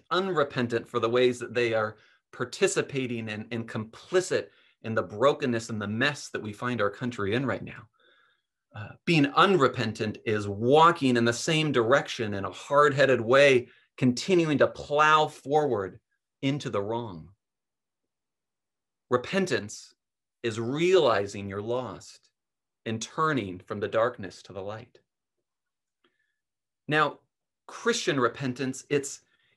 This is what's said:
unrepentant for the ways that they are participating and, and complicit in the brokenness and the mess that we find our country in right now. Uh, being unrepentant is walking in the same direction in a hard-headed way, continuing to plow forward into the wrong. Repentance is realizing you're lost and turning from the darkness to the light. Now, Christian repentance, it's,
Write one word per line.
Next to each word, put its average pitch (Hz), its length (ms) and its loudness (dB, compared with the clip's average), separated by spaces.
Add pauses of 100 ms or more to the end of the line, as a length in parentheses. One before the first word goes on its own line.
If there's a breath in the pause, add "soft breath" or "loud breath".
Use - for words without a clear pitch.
unrepentant 143 760 -2
for 120 120 -4
the 113 100 2
ways 123 300 4
that 120 140 -10
they 113 200 0
are 107 240 -2 (340 soft breath)
participating 127 960 -4
and, 107 220 -8
and 113 160 -6
complicit 120 800 -4 (360 soft breath)
in 113 100 -6
the 107 80 0
brokenness 117 680 0
and 107 120 -6
the 101 60 -6
mess 135 420 -4
that - 120 -8
we 104 120 -10
find 123 260 -6
our 101 120 0
country 104 420 -6
in 135 120 -2
right 107 180 -4
now. - 240 -16 (880 soft breath)
Uh, 107 140 -12 (140)
being 156 300 4
unrepentant 127 920 2
is 107 200 -2
walking 131 680 4
in 117 80 2
the 117 80 2
same 156 380 -2
direction 120 640 0
in 95 100 -6
a 92 60 -8
hard-headed 139 680 2
way, 127 480 6 (300 soft breath)
continuing 151 640 2
to 120 80 6
plow 156 600 4
forward 135 720 -2 (440)
into 139 260 -2
the 104 100 -2
wrong. 101 500 -8 (1800)
Repentance 123 840 -4 (480)
is 110 160 -4
realizing 117 880 2
you're 101 140 -8
lost 117 640 -10 (560)
and 110 160 -6
turning 123 640 -4
from 104 140 -10
the 104 80 -4
darkness 110 560 -4
to 92 100 -20
the 95 80 -12
light. 107 380 -14 (1900)
Now, 147 300 0 (480)
Christian 226 540 -2
repentance, 127 680 -4
it's, 139 340 -4 (360)